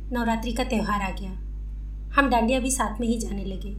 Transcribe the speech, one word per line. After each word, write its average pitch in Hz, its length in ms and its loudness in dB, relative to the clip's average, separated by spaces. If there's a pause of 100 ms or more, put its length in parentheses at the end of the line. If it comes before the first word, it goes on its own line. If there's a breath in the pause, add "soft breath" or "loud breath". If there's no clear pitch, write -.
(120)
नवरात्रि 226 420 0
का 254 100 0
त्यौहार 214 380 0
आ 190 80 -2
गया। 190 220 -6 (840)
हम 277 160 6
डांडिया 233 300 4
भी 262 120 0
साथ 214 280 0
में 233 80 2
ही 226 120 2
जाने 202 260 -2
लगे। 190 340 -6